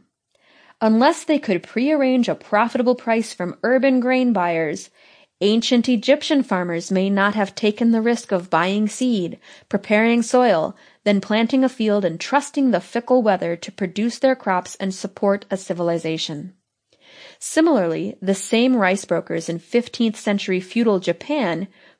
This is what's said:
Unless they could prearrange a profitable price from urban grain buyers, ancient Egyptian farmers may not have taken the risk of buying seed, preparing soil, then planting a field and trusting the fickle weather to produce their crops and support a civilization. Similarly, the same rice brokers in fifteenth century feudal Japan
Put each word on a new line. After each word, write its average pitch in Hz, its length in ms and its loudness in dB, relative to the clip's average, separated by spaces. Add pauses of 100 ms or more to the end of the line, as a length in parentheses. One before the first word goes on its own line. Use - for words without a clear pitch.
(800)
Unless 233 440 2
they 302 160 2
could 175 240 -2
prearrange 262 640 0
a 160 80 -2
profitable 233 580 0
price 226 400 -2
from 180 300 -8
urban 254 340 2
grain 254 340 2
buyers, 170 580 -2 (500)
ancient 226 480 2
Egyptian 262 560 2
farmers 175 480 -4
may 190 180 0
not 202 240 2
have 202 220 -2
taken 226 340 0
the 226 120 2
risk 233 280 -2
of 185 200 -2
buying 196 380 0
seed, 208 520 -2 (280)
preparing 220 540 2
soil, 226 540 2 (260)
then 202 180 2
planting 226 440 0
a 254 40 2
field 208 360 0
and 165 160 -4
trusting 277 500 0
the - 100 2
fickle 254 420 0
weather 180 340 0
to 196 160 -14
produce 202 480 -4
their 254 160 2
crops 185 400 -4
and 190 180 -6
support 196 560 -2
a 190 60 -4
civilization. 170 1000 -6 (840)
Similarly, 202 840 0
the 190 120 0
same 247 420 2
rice 190 280 2
brokers 165 440 -4
in 170 100 -6
fifteenth 233 580 -2
century 196 440 -2
feudal 214 400 0
Japan 185 680 -2 (320)